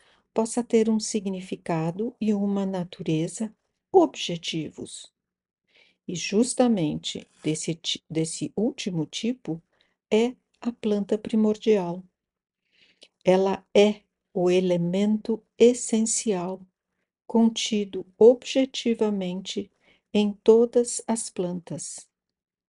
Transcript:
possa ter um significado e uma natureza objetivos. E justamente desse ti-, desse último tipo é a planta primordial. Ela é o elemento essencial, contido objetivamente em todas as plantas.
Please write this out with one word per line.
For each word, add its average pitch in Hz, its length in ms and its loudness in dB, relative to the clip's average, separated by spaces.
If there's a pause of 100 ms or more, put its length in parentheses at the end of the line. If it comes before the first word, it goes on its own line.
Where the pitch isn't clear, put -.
(340)
possa 226 300 -2
ter 226 260 2
um 220 100 0
significado 185 1200 -4
e 214 140 0
uma 202 320 -2
natureza 175 880 -4 (380)
objetivos. - 1200 -2 (960)
E 180 80 -8
justamente 196 1080 -2 (180)
desse 156 320 -4
ti-, - 340 -8
desse 160 460 -6
último 196 500 -4
tipo 190 560 -8 (480)
é 233 240 2 (260)
a 233 120 -6
planta 208 460 -4
primordial. 214 840 0 (1200)
Ela 190 500 2
é 208 280 4 (320)
o 180 160 2
elemento 185 920 0 (160)
essencial, 220 1040 0 (680)
contido 208 800 0 (120)
objetivamente 214 1500 2 (440)
em 208 180 2 (120)
todas 240 640 4
as 226 240 -4
plantas. 180 800 -8 (640)